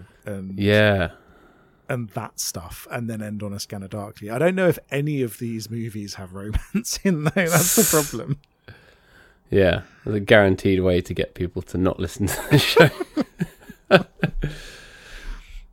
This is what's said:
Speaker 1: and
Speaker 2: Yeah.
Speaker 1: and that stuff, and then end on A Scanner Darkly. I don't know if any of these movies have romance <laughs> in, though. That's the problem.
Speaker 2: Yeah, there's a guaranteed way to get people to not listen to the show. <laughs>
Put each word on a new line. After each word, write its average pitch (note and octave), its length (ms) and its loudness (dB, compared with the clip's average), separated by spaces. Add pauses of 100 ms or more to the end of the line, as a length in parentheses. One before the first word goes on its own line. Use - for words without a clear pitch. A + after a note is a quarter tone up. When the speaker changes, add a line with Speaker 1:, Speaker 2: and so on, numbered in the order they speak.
(260)
Speaker 1:
and G2 320 -10
Speaker 2:
Yeah. G#2 540 4 (760)
Speaker 1:
and B2 220 -6
that - 280 -10
stuff, - 520 -10
and A#2+ 180 -8
then A2 140 -8
end G#2 200 -8
on G2+ 120 -8
A G2 60 -10
Scanner G2 280 -12
Darkly. G#2 420 -12
I A#2 80 -4
don't F3 160 2
know F#3 140 2
if D#3 100 2 (120)
any C#3+ 320 -2
of A#2 160 -6
these A2+ 320 -8
movies A2 440 -10
have F2+ 200 -16
romance G#2+ 680 -6
<laughs> - 40 -20
in, E3 200 0
though. D#3 100 2
That's F3 420 2
the A3+ 80 4
problem. C#3+ 560 0 (1080)
Speaker 2:
Yeah, G2 320 4 (220)
there's G#2+ 120 -4
a G#2 40 0
guaranteed G2 600 4
way F2+ 200 4
to F2 140 -8
get F2 200 -4
people F2+ 280 -8
to - 160 -8
not F2+ 200 2
listen F2+ 280 -4
to - 240 -4
the D3 80 8
show. - 320 6 (960)
<laughs> F#3+ 160 6 (1700)